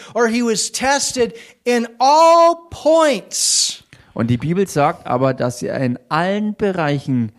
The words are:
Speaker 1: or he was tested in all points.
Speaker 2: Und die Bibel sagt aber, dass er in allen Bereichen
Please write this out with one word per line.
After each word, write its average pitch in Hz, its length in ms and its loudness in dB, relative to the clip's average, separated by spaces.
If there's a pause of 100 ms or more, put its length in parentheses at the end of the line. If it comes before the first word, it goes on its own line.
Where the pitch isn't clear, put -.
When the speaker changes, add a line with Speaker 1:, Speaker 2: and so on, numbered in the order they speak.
(120)
Speaker 1:
or 233 160 0
he 233 140 -2
was 226 300 -2
tested 262 600 -2 (300)
in 240 220 0 (120)
all 330 580 6 (140)
points. - 1120 0 (300)
Speaker 2:
Und 117 160 -2
die 123 80 2
Bibel 170 320 -2
sagt 156 380 -2
aber, 131 280 0
dass 127 280 -6
er 131 180 -6
in 127 180 -2 (100)
allen 202 460 -2
Bereichen 143 840 -4